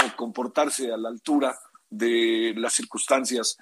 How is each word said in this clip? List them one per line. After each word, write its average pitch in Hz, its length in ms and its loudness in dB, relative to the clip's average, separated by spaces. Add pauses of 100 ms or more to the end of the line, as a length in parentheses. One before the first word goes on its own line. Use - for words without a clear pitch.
(160)
comportarse 123 760 -2
a 110 60 -4
la 113 100 -6
altura 131 500 0 (300)
de 113 680 2
las 117 180 -2
circunstancias 120 880 0